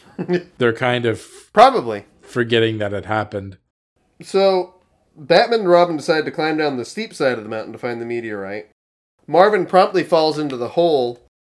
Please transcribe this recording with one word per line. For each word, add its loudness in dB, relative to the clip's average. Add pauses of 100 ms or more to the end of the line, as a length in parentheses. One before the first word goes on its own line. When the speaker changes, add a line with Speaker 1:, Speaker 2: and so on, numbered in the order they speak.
(180)
Speaker 1:
<laughs> -6
Speaker 2:
They're 2
kind -2
of -2 (280)
Speaker 1:
Probably. 2 (160)
Speaker 2:
forgetting 0
that -4
it -6
happened. -6 (640)
Speaker 1:
So 0 (400)
Batman 2
and 0
Robin 4
decide 0
to -6
climb -2
down -2
the -6
steep -10
side 0
of -12
the -14
mountain -8
to -16
find -6
the -8
meteorite. -8 (600)
Marvin 4
promptly 2
falls 2
into -6
the -6
hole 0 (300)